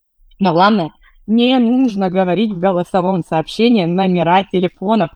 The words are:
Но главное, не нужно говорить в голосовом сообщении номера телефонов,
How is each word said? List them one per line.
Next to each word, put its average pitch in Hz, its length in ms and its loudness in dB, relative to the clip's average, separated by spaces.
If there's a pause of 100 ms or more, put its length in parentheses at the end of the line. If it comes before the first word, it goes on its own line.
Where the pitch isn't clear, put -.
(400)
Но 185 140 0
главное, 185 380 2 (360)
не 240 320 2
нужно 226 500 0
говорить 185 420 0
в 175 80 -8
голосовом 180 640 -2
сообщении 208 640 0
номера 180 580 0
телефонов, 190 720 -2